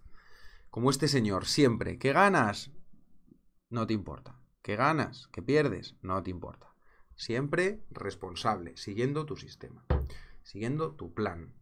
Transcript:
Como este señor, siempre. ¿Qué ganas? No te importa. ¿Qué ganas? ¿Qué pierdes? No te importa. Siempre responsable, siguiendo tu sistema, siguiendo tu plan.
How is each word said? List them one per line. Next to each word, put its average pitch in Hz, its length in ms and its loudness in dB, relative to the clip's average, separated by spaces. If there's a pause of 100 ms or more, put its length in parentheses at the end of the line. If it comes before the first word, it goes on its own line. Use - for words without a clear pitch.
(680)
Como 120 200 2
este 143 180 2
señor, 104 380 2
siempre. 123 520 4
¿Qué 135 140 2
ganas? 160 640 4 (960)
No 113 180 -2
te 113 60 2
importa. - 480 -6 (200)
¿Qué 104 140 -2
ganas? 139 560 0
¿Qué 90 100 -10
pierdes? 131 600 2
No 95 220 -2
te 92 80 -6
importa. - 360 -12 (480)
Siempre 165 760 -2
responsable, 92 840 -4
siguiendo 131 480 -2
tu - 100 -8
sistema, - 500 -16 (560)
siguiendo 135 540 -4
tu 90 180 -12
plan. 90 480 -4